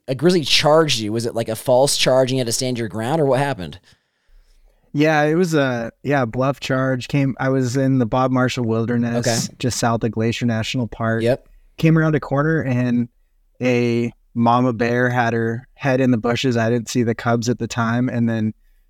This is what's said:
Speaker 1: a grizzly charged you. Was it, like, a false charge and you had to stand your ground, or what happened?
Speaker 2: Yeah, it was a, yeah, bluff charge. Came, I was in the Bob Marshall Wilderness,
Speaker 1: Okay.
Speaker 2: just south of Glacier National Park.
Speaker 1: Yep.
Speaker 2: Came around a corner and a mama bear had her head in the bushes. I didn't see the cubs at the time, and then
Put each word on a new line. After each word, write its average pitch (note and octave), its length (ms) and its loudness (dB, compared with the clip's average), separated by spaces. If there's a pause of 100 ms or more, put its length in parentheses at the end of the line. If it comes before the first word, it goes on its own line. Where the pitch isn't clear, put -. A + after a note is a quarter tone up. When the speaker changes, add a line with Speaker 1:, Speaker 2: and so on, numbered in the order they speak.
Speaker 1:
a C3+ 60 -2
grizzly D#3+ 300 2
charged D3 560 4
you. G#2 120 -4
Was A#2 120 -2
it, A#2+ 100 -4
like, A2 140 -4
a A2 80 -4
false C3+ 400 2
charge C3 340 2
and C3 60 -2
you C3 40 0
had A#2+ 60 -2
to A#2 60 -4
stand B2+ 260 -4
your A#2 100 -4
ground, A#2 320 -2
or D3 60 2
what B2+ 120 2
happened? A2+ 420 -4 (1120)
Speaker 2:
Yeah, D3+ 300 2
it D3+ 120 2
was E3+ 200 0
a, B2 360 0 (120)
yeah, C3+ 240 0
bluff B2+ 340 -2
charge. C3 480 -2
Came, C#3 320 0
I C3 80 -2
was C3 280 0
in C3+ 220 2
the B2 80 2
Bob C3 240 0
Marshall B2+ 340 0
Wilderness, A#2 640 -2 (220)
Speaker 1:
Okay. - 100 -18
Speaker 2:
just B2 200 -4
south A#2 260 0
of A2+ 60 0
Glacier A2+ 360 -2
National A2+ 400 -2
Park. A2+ 360 -2
Speaker 1:
Yep. A#2+ 260 0 (300)
Speaker 2:
Came D#3+ 180 4
around D#3 180 2
a C3+ 60 2
corner D3+ 420 -2
and B2 460 -2 (540)
a A#2+ 500 0 (220)
mama A#2+ 380 2
bear A#2+ 360 0
had A#2+ 240 0
her A#2 420 -4
head C3 260 0
in B2+ 100 4
the A#2+ 80 2
bushes. A#2+ 380 0
I A2+ 140 0
didn't A#2+ 180 -2
see B2 160 0
the A2+ 100 0
cubs A#2 340 -2
at A#2+ 100 0
the A#2 100 -6
time, A#2 400 -2
and A#2 200 0
then A2 240 -2 (380)